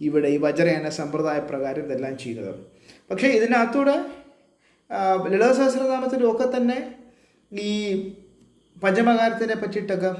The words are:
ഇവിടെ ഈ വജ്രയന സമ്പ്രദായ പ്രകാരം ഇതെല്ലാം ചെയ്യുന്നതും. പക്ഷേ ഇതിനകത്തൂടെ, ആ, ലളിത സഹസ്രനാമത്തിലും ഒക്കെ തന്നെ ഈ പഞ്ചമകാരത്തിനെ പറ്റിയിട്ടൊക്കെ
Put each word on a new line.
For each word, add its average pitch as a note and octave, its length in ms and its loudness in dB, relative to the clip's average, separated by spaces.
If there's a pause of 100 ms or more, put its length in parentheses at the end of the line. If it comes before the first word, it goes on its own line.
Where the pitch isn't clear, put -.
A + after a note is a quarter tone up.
ഇവിടെ D3 280 2
ഈ D3 80 2
വജ്രയന D#3 520 2
സമ്പ്രദായ D3+ 500 -4
പ്രകാരം C#3 460 -6
ഇതെല്ലാം C3+ 340 -6
ചെയ്യുന്നതും. G2+ 480 -10 (440)
പക്ഷേ G3 180 2
ഇതിനകത്തൂടെ, B3 760 2 (880)
ആ, F#3+ 220 2
ലളിത F#3+ 380 4
സഹസ്രനാമത്തിലും C4 760 2
ഒക്കെ B3 260 0
തന്നെ B3 380 -2 (580)
ഈ G#3 460 -2 (880)
പഞ്ചമകാരത്തിനെ A3+ 680 2
പറ്റിയിട്ടൊക്കെ G3 640 -4